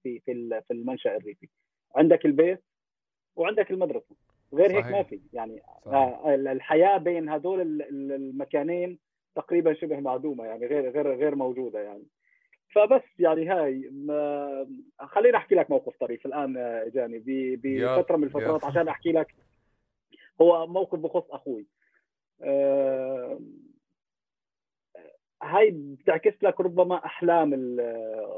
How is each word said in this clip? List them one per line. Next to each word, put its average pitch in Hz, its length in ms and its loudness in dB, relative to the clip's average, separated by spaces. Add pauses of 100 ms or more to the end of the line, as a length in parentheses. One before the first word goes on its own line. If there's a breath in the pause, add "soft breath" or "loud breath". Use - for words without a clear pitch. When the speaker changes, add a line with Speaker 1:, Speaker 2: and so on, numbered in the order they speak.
Speaker 1:
في، 120 180 -10
في 127 120 -6
ال-، 117 360 -6
في - 40 -4
المنشأ 120 440 -4
الريفي، 208 320 -12 (480)
عندك 165 300 6
البيت 165 360 4 (720)
وعندك 196 340 0
المدرسة، 170 460 -4 (380)
غير 180 180 6
هيك 196 120 0
Speaker 2:
صحيح. 196 120 -4
Speaker 1:
ما 202 60 0
في. 104 180 -10 (120)
يعني، 113 300 -10 (220)
Speaker 2:
صحيح. 135 100 -4
Speaker 1:
آه، 135 400 2
ال-، 135 140 0
الحياة 165 500 4
بين 165 300 -2
هدول 160 320 -2
ال-، 156 220 -4
ال-، 139 300 -8
المكانين 147 840 -4 (380)
تقريبًا 165 380 2
شبه 151 260 -6
معدومة، 131 440 -4
يعني 113 220 -8
غير، 135 240 -2
غير، 143 240 0
غير 143 200 0
موجودة 127 460 -4
يعني. 104 240 -12 (680)
فبس 220 280 6 (160)
يعني 160 300 2
هاي 139 440 -2
ما... 143 760 -6 (340)
خليني 226 360 4
أحكي - 180 2
لك 170 160 4
موقف 135 300 0
طريف 120 260 -6
الآن، 135 300 -4
آه، 117 300 -6
إجاني 117 320 -4
ب-، 127 480 -4
Speaker 2:
يلا، 131 320 0
Speaker 1:
بفترة 175 180 2
من 147 80 2
الفترات 147 380 -2
Speaker 2:
يلا. 143 80 -6
Speaker 1:
عشان 165 180 2
أحكي 165 240 -2
لك، 160 220 0 (1080 soft breath)
هو 165 260 6
موقف 180 320 -2
بخص 165 320 -4
أخوي. 127 360 -10 (760)
آه، 135 960 0 (2000)
هاي 202 280 6
بتعكس 160 720 0
لك 190 180 2
ربما 180 440 2
أحلام 165 500 2
ال-، 123 260 -4 (580)